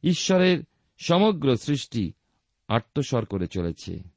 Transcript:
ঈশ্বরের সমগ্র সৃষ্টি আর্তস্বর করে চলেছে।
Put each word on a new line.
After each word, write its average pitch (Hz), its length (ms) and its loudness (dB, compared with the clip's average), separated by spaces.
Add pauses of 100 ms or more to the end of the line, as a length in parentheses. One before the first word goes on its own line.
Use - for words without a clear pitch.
ঈশ্বরের 180 600 2 (340)
সমগ্র 170 580 2
সৃষ্টি 120 560 -4 (560)
আর্তস্বর 117 560 -2
করে 92 220 -4
চলেছে। 85 560 -6 (140)